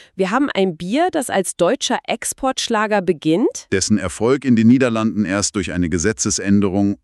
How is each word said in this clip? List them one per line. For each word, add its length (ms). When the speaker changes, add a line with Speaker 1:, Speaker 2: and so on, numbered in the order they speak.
Speaker 1:
Wir 140
haben 200
ein 260
Bier, 340
das 200
als 260
deutscher 500
Exportschlager 960
beginnt. 680
Speaker 2:
Dessen 260
Erfolg 460
in 140
den 100
Niederlanden 560
erst 320
durch 160
eine 160
Gesetzesänderung 1160